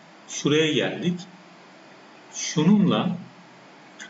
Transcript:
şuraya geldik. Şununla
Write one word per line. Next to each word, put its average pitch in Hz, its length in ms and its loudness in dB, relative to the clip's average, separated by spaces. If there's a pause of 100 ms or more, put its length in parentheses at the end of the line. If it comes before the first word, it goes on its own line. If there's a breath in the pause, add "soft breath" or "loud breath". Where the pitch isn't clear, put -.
(280)
şuraya 151 440 0
geldik. 139 480 -2 (1120)
Şununla 156 800 2 (920)